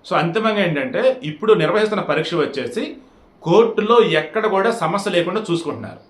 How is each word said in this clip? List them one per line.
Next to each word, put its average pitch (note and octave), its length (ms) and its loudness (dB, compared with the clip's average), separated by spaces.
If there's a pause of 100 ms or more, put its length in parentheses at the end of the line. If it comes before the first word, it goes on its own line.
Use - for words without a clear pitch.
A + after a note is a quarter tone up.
So F3+ 80 -4
అంతిమంగా G#3 500 0
ఏంటంటే E3+ 560 -2
ఇప్పుడు D#3 300 0
నిర్వహిస్తున్న G3+ 500 2
పరీక్ష D#3 320 -2
వచ్చేసి C#3 640 -4 (460)
కోర్టులో A3 600 4
ఎక్కడ E3 420 0
కూడా F#3+ 240 2
సమస్య G3 400 -2
లేకుండా F3+ 400 0
చూసుకుంటున్నారు. A2+ 600 -6